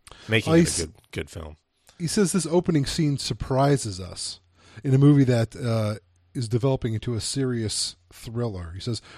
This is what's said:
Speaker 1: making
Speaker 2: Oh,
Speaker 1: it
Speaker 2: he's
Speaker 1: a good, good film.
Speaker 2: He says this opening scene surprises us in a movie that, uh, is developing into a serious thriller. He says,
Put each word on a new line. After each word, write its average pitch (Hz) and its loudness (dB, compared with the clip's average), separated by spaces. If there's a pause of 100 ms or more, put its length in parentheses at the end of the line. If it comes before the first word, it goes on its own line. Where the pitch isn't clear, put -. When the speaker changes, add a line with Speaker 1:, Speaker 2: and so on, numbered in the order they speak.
(280)
Speaker 1:
making 113 0
Speaker 2:
Oh, - 6
Speaker 1:
it 170 8
Speaker 2:
he's 165 2
Speaker 1:
a 82 -4
good, 82 -20 (160)
good - -8
film. 78 -14 (420)
Speaker 2:
He 170 -6
says 202 2
this 175 0
opening 160 0
scene 147 0
surprises 127 0
us 87 -12 (440)
in 135 2
a 131 6
movie 143 8
that, 117 2
uh, 113 -2 (380)
is 120 -6
developing 123 0
into 117 -4
a 107 -4
serious 120 -4 (180)
thriller. 113 -8
He 92 -10
says, 117 -6 (160)